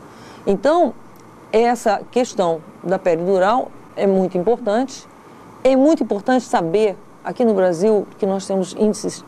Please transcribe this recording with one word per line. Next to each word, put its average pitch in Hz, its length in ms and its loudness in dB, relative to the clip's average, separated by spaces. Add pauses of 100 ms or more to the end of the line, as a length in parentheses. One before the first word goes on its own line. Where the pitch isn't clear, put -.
(460)
Então, 269 480 2 (600)
essa 233 480 2 (100)
questão 180 500 -2 (220)
da 180 160 -2
peridural 185 720 0 (240)
é - 100 -2
muito 190 320 0
importante. 233 720 -2 (560)
É 262 100 4
muito 294 300 4
importante 233 400 0
saber, 196 540 0 (260)
aqui 240 220 -4
no 226 80 2
Brasil, 190 520 2 (140)
que 214 60 -2
nós 190 200 -2
temos 190 320 -4
índices 208 500 -2